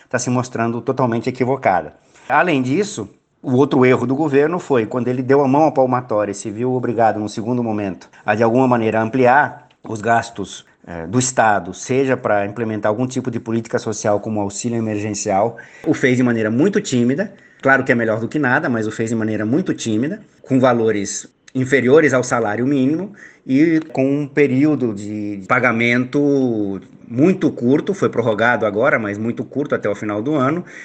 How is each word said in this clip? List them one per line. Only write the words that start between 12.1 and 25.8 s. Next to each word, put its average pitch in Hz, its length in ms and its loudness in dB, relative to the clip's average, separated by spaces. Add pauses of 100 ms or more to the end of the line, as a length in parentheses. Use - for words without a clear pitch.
pra 104 300 0
implementar 107 440 -4
algum 123 160 -2
tipo 127 240 -6
de 113 80 -6
política 113 400 -4
social 104 420 -2
como 107 200 -4
auxílio 101 360 -6
emergencial, 107 800 -2 (300)
o 160 60 2
fez 127 240 2
de 127 60 2
maneira 113 280 0
muito 196 300 2
tímida. 135 520 0 (300)
Claro 135 220 2
que 135 80 2
é - 20 4
melhor 110 240 0
do 113 80 -4
que 151 120 -6
nada, 147 300 0
mas 110 180 -2
o 110 40 -4
fez 113 200 -6
de 117 40 -2
maneira 110 300 -2
muito 160 300 0
tímida, 123 460 -4 (220)
com 131 160 0
valores 113 720 0 (260)
inferiores 131 600 4
ao 120 100 2
salário 117 420 -2
mínimo 147 460 0 (340)
e 156 340 2 (120)
com 139 300 0
um 143 40 -6
período 131 680 2
de 104 520 -8
pagamento 123 1300 2 (260)